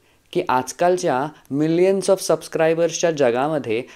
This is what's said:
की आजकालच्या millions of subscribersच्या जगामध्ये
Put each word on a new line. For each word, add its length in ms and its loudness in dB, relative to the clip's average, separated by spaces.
की 160 0
आजकालच्या 800 0
millions 560 2
of 60 4
subscribersच्या 800 0
जगामध्ये 720 0